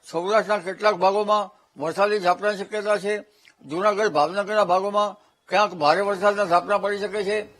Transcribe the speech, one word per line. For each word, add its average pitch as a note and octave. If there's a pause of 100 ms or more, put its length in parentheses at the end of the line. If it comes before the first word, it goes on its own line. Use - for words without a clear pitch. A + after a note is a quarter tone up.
સૌરાષ્ટ્રના F#3+
કેટલાક G3
ભાગોમાં G3+ (280)
વરસાદી F#3
ઝાપટાની F#3
શક્યતા G#3
છે. G3 (520)
જૂનાગઢ, G3
ભાવનગરના G3
ભાગોમાં G3 (340)
ક્યાંક F#3+
ભારે D#3+
વરસાદના G3+
ઝાપટા F#3
પડી G3+
શકે G3+
છે. G#3 (220)